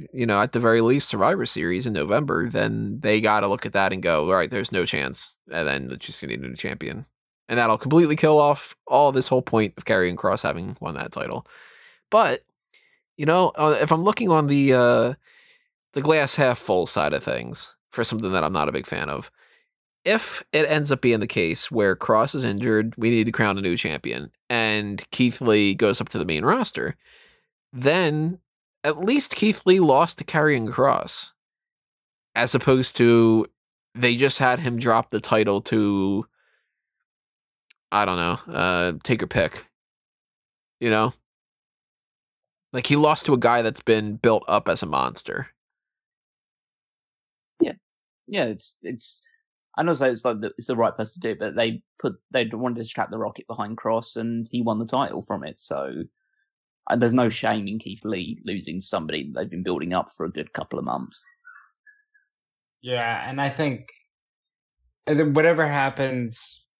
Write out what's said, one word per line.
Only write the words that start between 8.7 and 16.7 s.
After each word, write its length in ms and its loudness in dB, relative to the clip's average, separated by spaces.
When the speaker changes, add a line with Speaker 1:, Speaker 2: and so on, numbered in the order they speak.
Speaker 1:
all 240 4
this 160 0
whole 160 2
point 340 0
of 80 -18
Karrion 300 2
Kross 300 -2
having 360 -6
won 140 -8
that 160 -10
title. 380 -8
But, 320 2
you 100 -4
know, 300 4
uh, 240 4
if 120 4
I'm 100 2
looking 280 2
on 160 4
the, 260 4
uh, 420 4
the 80 -6
glass 360 2
half 220 4
full 280 0